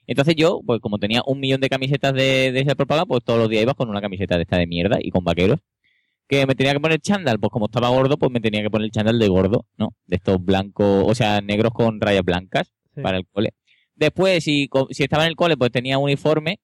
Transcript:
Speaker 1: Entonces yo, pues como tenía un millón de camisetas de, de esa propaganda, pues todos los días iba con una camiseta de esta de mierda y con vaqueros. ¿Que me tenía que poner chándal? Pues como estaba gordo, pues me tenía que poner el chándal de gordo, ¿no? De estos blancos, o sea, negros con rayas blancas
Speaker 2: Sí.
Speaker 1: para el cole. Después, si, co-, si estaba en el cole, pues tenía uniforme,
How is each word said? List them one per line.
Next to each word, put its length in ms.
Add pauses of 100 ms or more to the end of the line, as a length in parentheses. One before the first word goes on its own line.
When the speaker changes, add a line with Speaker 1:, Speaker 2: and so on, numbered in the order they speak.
Speaker 1:
Entonces 280
yo, 300
pues 160
como 180
tenía 260
un 140
millón 220
de 80
camisetas 440
de, 380
de 80
esa 160
propaganda, 300
pues 180
todos 160
los 100
días 140
iba 100
con 160
una 120
camiseta 340
de 60
esta 160
de 100
mierda 320
y 120
con 120
vaqueros. 360 (680)
¿Que 180
me 100
tenía 180
que 80
poner 180
chándal? 400
Pues 120
como 160
estaba 220
gordo, 280
pues 140
me 100
tenía 200
que 80
poner 160
el 60
chándal 280
de 100
gordo, 360 (120)
¿no? 180 (120)
De 100
estos 260
blancos, 640
o 80
sea, 260
negros 320
con 280
rayas 240
blancas 460 (240)
Speaker 2:
Sí. 60
Speaker 1:
para 160
el 100
cole. 260 (420)
Después, 480
si, 240
co-, 240
si 120
estaba 200
en 60
el 60
cole, 200
pues 160
tenía 280
uniforme, 640